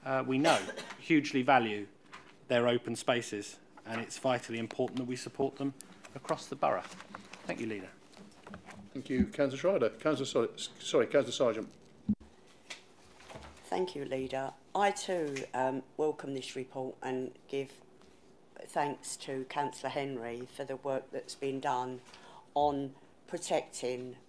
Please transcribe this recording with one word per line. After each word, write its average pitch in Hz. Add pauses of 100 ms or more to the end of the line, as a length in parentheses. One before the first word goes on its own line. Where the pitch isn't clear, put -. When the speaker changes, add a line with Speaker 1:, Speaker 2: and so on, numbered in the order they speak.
Speaker 1:
uh, 135
we 131
know, 151 (420)
hugely 143
value 117 (640)
They're 120
open 120
spaces, 113 (280)
and 113
it's 110
vitally 127
important 113
that 127
we 127
support 135
them 139 (420)
across -
the -
borough. 131 (600)
Thank 165
you, 117
Leader. 98 (1040)
Speaker 2:
Thank 131
you, 127
Councillor 147
Schreider. 113
Councillor 139
Sol-, 120
s-, - (100)
sorry, -
Councillor 123
Sargent. 110 (2000)
Speaker 3:
Thank 185
you, 143
Leader. 131 (220)
I 202
too, 170 (180)
um, 131 (140)
welcome 147
this 131
report 131
and 131 (180)
give 135 (960)
thanks -
to 135
Councillor 139
Henry 123
for 147
the 135
work 135
that's -
been 135
done 127 (540)
on 143 (360)
protecting 127 (140)